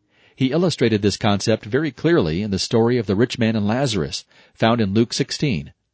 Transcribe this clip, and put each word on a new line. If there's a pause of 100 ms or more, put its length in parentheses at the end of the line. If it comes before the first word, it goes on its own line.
(340)
He
illustrated
this
concept
very
clearly
in
the
story
of
the
rich
man
and
Lazarus, (300)
found
in
Luke
sixteen. (200)